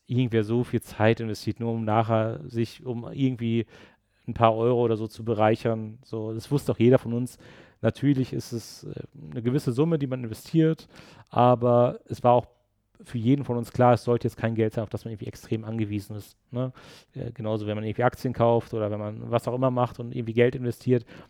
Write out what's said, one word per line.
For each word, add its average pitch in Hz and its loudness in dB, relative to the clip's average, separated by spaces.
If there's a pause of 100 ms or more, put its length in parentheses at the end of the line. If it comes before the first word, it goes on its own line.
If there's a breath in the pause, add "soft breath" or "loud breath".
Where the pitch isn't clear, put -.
irgendwer 117 0
so 117 0
viel 117 -2
Zeit 110 2
investiert, 110 -6
nur 117 -4
um 113 -4
nachher 110 0
sich 117 -4
um 120 -8
irgendwie 117 0 (600 loud breath)
ein 117 -8
paar 113 6
Euro 120 2
oder 113 0
so 110 -6
zu 110 -14
bereichern. 110 0
So, 110 -8
das 113 -8
wusste 139 0
auch - -4
jeder 123 8
von 117 -4
uns. 123 -6 (420 loud breath)
Natürlich 131 0
ist 127 -8
es, - -12
äh, - -14 (300)
eine 123 -8
gewisse 127 0
Summe, 160 2
die 143 -2
man 127 -6
investiert, 160 0 (440 loud breath)
aber 120 4
es - -10
war 123 6
auch 123 4 (560)
für 175 -10
jeden 127 2
von 120 -4
uns 120 -6
klar, 123 6
es 117 2
sollte 120 0
jetzt - -4
kein 113 -2
Geld 110 0
sein, 117 -4
auf 98 -10
das - -10
man 113 -10
irgendwie 104 -12
extrem - -8
angewiesen 107 -6
ist, - -18 (160)
ne? 127 -4 (400 loud breath)
Äh, 120 -10
genauso, 110 -6
wenn 104 -4
man 107 -6
irgendwie 110 -2
Aktien 123 0
kauft 117 2
oder 107 -2
wenn 104 -6
man 110 -8
was 117 -2
auch 120 -4
immer 127 0
macht 123 -4
und 120 -10
irgendwie 117 -6
Geld 120 4
investiert, 123 -2 (240 loud breath)